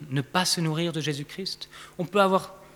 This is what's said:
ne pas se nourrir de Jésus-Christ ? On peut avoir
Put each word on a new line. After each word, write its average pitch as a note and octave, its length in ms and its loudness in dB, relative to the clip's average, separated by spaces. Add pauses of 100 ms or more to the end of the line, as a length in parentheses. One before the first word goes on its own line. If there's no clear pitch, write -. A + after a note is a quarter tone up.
ne C#3 120 0
pas F3+ 240 0
se - 160 0
nourrir D#3+ 320 0
de D#3+ 80 -2
Jésus-Christ ? D3 680 -6 (280)
On F3+ 80 -2
peut G3+ 160 2
avoir F#3+ 340 4 (200)